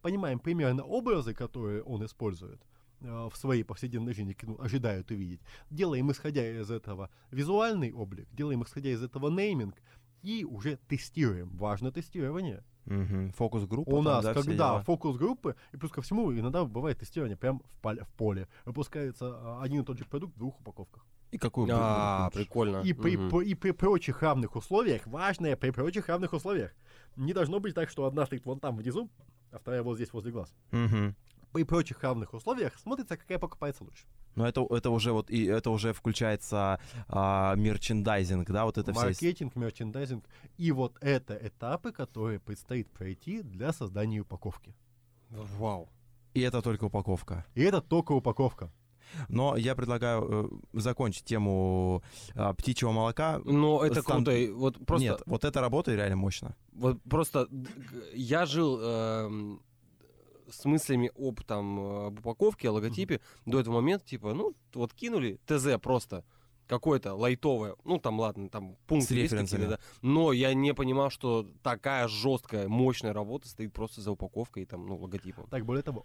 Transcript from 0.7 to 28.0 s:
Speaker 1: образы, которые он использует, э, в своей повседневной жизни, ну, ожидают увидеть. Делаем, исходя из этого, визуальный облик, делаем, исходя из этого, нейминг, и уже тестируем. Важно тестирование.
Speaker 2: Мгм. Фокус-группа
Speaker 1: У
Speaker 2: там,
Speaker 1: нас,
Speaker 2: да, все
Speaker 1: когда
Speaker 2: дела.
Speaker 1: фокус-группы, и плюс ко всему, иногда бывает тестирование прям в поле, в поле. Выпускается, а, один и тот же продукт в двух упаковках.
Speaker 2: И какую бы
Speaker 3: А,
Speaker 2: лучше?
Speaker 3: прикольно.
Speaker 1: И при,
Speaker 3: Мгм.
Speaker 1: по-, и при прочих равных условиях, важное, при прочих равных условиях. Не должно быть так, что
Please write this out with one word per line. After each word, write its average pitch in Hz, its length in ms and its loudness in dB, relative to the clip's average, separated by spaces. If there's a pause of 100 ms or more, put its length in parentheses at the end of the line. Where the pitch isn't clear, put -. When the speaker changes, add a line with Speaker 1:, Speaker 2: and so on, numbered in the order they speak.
Speaker 1:
образы, 196 500 0
которые 110 520 -4
он 110 200 -4
использует, 95 560 -6 (420)
э, 117 300 -10
в - 40 -16
своей 127 260 2
повседневной 117 520 -4
жизни, 98 280 -6
ну, 110 180 -10
ожидают 113 520 -2
увидеть. 92 280 -6 (300)
Делаем, 147 400 0
исходя 143 340 -2 (160)
из 104 120 -6
этого, 98 360 -8 (220)
визуальный 170 600 0
облик, 98 400 -10
делаем, 135 320 -2
исходя 139 260 -6
из 117 120 -2
этого, 135 280 -4
нейминг, 175 460 -2 (460)
и 214 220 -6
уже 127 320 -4 (120)
тестируем. 95 680 -2
Важно 104 360 -2
тестирование. 156 720 -6 (220)
Speaker 2:
Мгм. 95 460 -2
Фокус-группа 113 580 -2
Speaker 1:
У 143 120 4
Speaker 2:
там, - 20 2
Speaker 1:
нас, 131 200 4
Speaker 2:
да, 110 80 2
все 139 100 2
Speaker 1:
когда 143 140 0
Speaker 2:
дела. 117 260 4
Speaker 1:
фокус-группы, 165 720 0 (180)
и - 40 -14
плюс 143 160 -8
ко 139 100 -6
всему, 202 300 0
иногда 127 320 0
бывает 127 340 -2
тестирование 117 380 -6
прям 131 240 -2
в - 200 -20
поле, 110 240 -4
в - 120 -16
поле. 98 320 0 (160)
Выпускается, 131 640 -6 (100)
а, 117 260 -12
один 139 200 0
и - 20 -2
тот 131 140 -6
же - 60 -10
продукт 156 300 -8
в - 40 -20
двух 123 220 -8
упаковках. - 460 -16 (260)
Speaker 2:
И 220 60 -8
какую 117 300 2
бы 120 80 2
Speaker 3:
А, 104 480 4
Speaker 2:
лучше? 92 140 0
Speaker 3:
прикольно. 104 440 0
Speaker 1:
И 92 100 2
при, 104 240 2
Speaker 3:
Мгм. 98 140 0
Speaker 1:
по-, 175 120 4
и 196 120 0
при 190 160 0
прочих 180 520 2
равных 139 340 2
условиях, 185 500 2
важное, 156 500 0
при 135 140 0
прочих 165 380 -2
равных 175 240 0
условиях. 165 400 -2 (440)
Не 135 160 -2
должно 190 280 2
быть 196 140 -4
так, 165 140 0
что - 160 -4